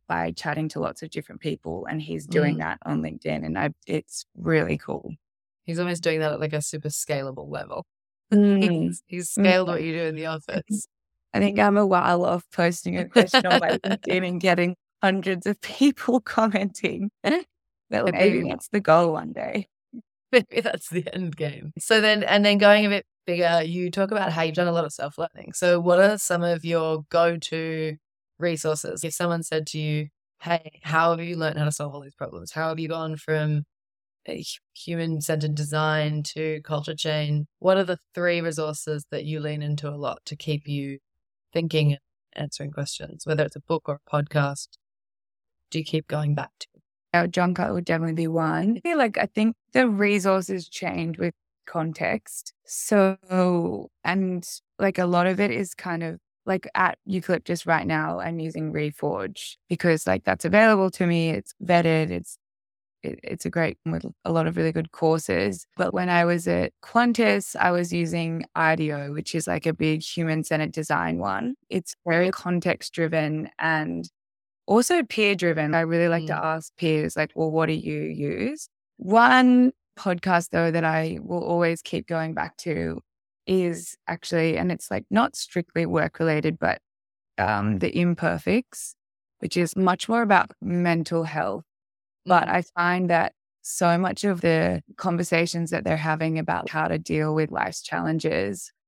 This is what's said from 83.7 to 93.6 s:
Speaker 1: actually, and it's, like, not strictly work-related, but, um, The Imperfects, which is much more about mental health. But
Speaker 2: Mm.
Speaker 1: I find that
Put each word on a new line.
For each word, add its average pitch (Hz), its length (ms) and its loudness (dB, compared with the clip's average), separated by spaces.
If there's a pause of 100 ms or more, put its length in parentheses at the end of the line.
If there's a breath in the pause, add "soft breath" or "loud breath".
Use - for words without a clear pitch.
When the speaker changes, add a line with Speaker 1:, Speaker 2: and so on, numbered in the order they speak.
Speaker 1:
actually, 165 500 0
and 180 140 0
it's, - 200 -8
like, - 180 -4
not 226 260 2
strictly - 500 -4
work-related, 160 720 0
but, - 220 0 (560)
um, 104 420 0
The 165 120 -2
Imperfects, 175 1040 -2 (440)
which - 180 -6
is 170 180 0
much 185 340 0
more 233 120 2
about 202 300 4 (100)
mental 170 600 0
health. 156 420 -4 (600)
But 175 220 4
Speaker 2:
Mm. - 40 -2
Speaker 1:
I 180 120 2
find 180 460 0
that 170 240 2 (280)